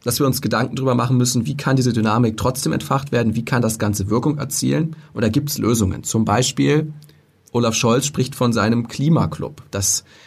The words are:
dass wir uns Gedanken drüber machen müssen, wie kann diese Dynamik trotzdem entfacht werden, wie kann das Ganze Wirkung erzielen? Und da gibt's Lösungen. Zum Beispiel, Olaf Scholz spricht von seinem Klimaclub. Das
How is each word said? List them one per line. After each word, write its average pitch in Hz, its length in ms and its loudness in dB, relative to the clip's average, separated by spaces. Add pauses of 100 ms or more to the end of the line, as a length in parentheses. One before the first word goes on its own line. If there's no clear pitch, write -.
dass 117 160 -2
wir 143 60 2
uns 131 160 0
Gedanken 123 340 -2
drüber 131 200 0
machen 123 220 2
müssen, 123 280 2
wie 139 120 -4
kann 135 180 0
diese 127 180 2
Dynamik 110 440 2
trotzdem 131 340 -2
entfacht 135 400 -4
werden, 113 240 0
wie 113 100 -2
kann 120 160 0
das 113 160 0
Ganze 104 320 -2
Wirkung 139 300 0
erzielen? 143 560 -2 (180)
Und 110 100 -4
da 110 60 2
gibt's 143 300 -2
Lösungen. 110 440 0
Zum 110 220 0
Beispiel, 139 680 2 (600)
Olaf 117 240 0
Scholz 123 320 2
spricht - 260 -2
von 120 180 2
seinem 113 360 0
Klimaclub. - 840 0
Das - 340 -2 (240)